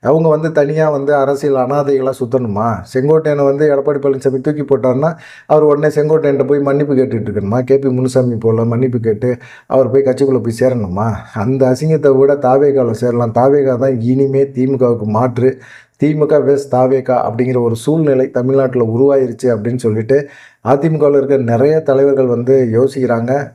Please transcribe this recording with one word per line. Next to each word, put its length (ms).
அவங்க 280
வந்து 220
தனியா 380
வந்து 260
அரசியல் 440
அனாதைகளா 540
சுத்தணுமா? 520
செங்கோட்டையனை 600
வந்து 220
எடப்பாடி 320
பழனிசாமி 420
தூக்கி 220
போட்டாருன்னா 480
அவர் 180
உடனே 240
செங்கோட்டையன்ட்ட 580
போய் 140
மன்னிப்பு 340
கேட்டுட்டு 320
இருக்கணுமா? 360
கே 140
பி 140
முனுசாமி 460
போல 280
மன்னிப்பு 340
கேட்டு 300
அவர் 240
போய் 140
கட்சிக்குள்ள 380
போய் 160
சேரணுமா? 480
அந்த 320
அசிங்கத்தை 460
விட 260
தாவேகால 560
சேரலாம். 380
தாவேகா 440
தான் 240
இனிமே 500
தி 160
மு 100
கவுக்கு 320
மாற்று. 420
தி 160
மு 120
க 140
வெஸ் 300
தாவேகா 520
அப்படிங்கிற 400
ஒரு 140
சூழ்நிலை 560
தமிழ்நாட்டுல 560
உருவாயிருச்சு 600
அப்படின்னு 340
சொல்லிட்டு 380
அ 100
தி 140
மு 100
கவுல 200
இருக்க 260
நிறைய 360
தலைவர்கள் 520
வந்து 220
யோசிக்கிறாங்க. 640